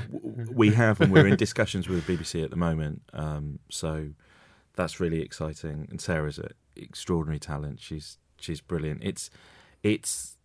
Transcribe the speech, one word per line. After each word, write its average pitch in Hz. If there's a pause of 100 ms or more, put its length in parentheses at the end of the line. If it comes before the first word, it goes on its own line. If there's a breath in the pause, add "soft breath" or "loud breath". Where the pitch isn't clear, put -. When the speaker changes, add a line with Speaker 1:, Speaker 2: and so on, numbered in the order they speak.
Speaker 1:
<laughs> -
Speaker 2:
w-, -
we 110
have, 110
and 95
we're 101
in -
discussions 98
with 87
B 90
B 82
C 85
at 76
the -
moment. 80 (140)
Um, 76 (120)
so 78 (680 soft breath)
that's 87
really 82
exciting. 78
And -
Sarah's 76
an - (260)
extraordinary 80
talent. 73
She's, - (200)
she's 78
brilliant. 78
It's, - (520 soft breath)
it's, -